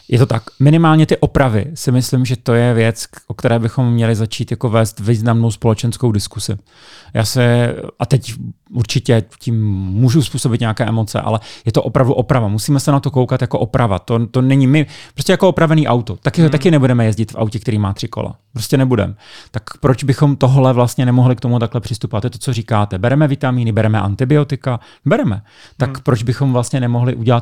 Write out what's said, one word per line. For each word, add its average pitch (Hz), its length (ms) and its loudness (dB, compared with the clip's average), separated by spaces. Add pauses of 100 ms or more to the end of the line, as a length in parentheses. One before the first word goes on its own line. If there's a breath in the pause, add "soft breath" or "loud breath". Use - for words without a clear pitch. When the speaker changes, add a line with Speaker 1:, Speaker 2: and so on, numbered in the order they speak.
Speaker 1:
Je 120 100 2
to 131 80 4
tak. 113 160 -4 (180)
Minimálně 156 460 6
ty 160 100 0
opravy 131 580 0
si - 180 -2
myslím, 127 320 0
že 123 120 -4
to - 180 -2
je 120 200 2
věc, 113 320 0
k-, - 200 -20
o 117 80 -12
které 120 240 0
bychom 120 340 0
měli 117 220 2
začít 110 360 -4
jako 123 180 -4
vést 110 320 0
významnou 113 500 0
společenskou 117 640 -2
diskusi. 101 440 -4 (580 loud breath)
Já 113 100 0
se, 120 500 2 (240)
a - 80 -2
teď 117 280 -2 (360)
určitě 117 540 0 (160)
tím 113 240 -2 (100)
můžu 107 480 2
způsobit 117 380 -2
nějaké 113 240 -2
emoce, 110 360 -2
ale 110 200 -2 (260 loud breath)
je 110 60 -2
to - 100 0
opravdu 117 300 0
oprava. - 360 -2
Musíme 120 320 0
se 147 120 0
na - 80 2
to 139 100 -4
koukat 127 300 0
jako - 180 -2
oprava. 110 400 0
To, 117 280 -2
to 127 160 -2
není 135 240 4
my, 147 200 4 (280 loud breath)
prostě 147 180 0
jako 185 160 4
opravený 156 400 2
auto. 113 340 -2
Taky, - 180 -2
Speaker 2:
Hmm. 160 100 6
Speaker 1:
taky 147 200 2
nebudeme 127 340 4
jezdit 110 280 -2
v 110 40 -12
autě, 110 220 -4
který 107 200 -2
má 101 140 -2
tři 110 160 -8
kola. - 280 -8 (160)
Prostě 120 240 -2
nebudem. 113 400 0 (340 loud breath)
Tak - 120 -10 (180)
proč - 240 2
bychom 139 320 2
tohle 131 360 4
vlastně 123 340 0
nemohli 123 300 4
k - 40 -18
tomu 120 180 0
takhle 117 220 -4
přistupovat? 110 400 -6
To 110 60 -6
je 120 40 -2
to, - 80 -16
co - 140 -6
říkáte. 104 460 -2
Bereme 135 300 2
vitamíny, 123 440 -2
bereme 107 280 2
antibiotika, 127 800 -2 (240 loud breath)
bereme. 143 380 0 (340 loud breath)
Tak 135 140 -2
Speaker 2:
Hmm. 131 120 -12
Speaker 1:
proč 117 200 0
bychom 127 300 -2
vlastně 123 280 -2
nemohli 120 340 0
udělat 120 280 2